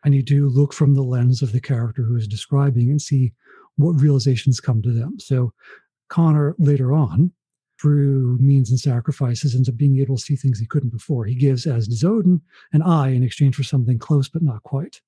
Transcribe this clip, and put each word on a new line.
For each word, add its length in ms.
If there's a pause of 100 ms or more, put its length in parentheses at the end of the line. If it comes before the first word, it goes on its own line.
I 40
need 180
to 220
look 240
from 220
the 100
lens 380
of 100
the 80
character 420
who 140
is 100
describing 640
and 100
see 320 (440)
what 240
realizations 580
come 240
to 80
them. 300
So 320 (560)
Connor 500
later 340
on, 380 (500)
through 580
means 300
and 120
sacrifices, 760
ends 140
up 80
being 240
able 160
to 60
see 120
things 240
he 80
couldn't 240
before. 340
He 120
gives, 280
as 220
does 160
Odin, 380 (320)
an 100
eye 280
in 120
exchange 320
for 80
something 380
close 280
but 140
not 220
quite. 440